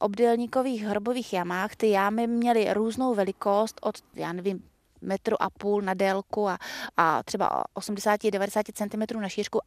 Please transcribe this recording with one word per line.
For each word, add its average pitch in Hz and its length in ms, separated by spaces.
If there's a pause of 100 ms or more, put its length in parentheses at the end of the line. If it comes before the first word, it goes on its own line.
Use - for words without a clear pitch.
obdélníkových 233 840
hrobových 208 500
jamách. 180 420
Ty 220 140
jámy 208 380
měly 233 460
různou 226 420
velikost 202 680
od, - 120 (180)
já 160 200
nevím, 180 300 (420)
metru 196 360
a - 80
půl 202 320
na 190 120
délku 196 560
a, 180 80 (400)
a 160 260
třeba 180 400 (100)
osmdesáti, 208 580
devadesáti 202 420
centimetrů 214 460
na 196 100
šířku 208 380